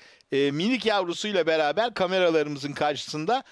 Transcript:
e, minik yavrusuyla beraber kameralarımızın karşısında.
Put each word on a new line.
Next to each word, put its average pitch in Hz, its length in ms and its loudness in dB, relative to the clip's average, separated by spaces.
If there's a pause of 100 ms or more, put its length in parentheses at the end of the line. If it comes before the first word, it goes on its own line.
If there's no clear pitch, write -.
(320)
e, 139 200 2
minik 202 340 0
yavrusuyla 190 640 0
beraber 160 460 2
kameralarımızın 160 800 0
karşısında. 156 800 -2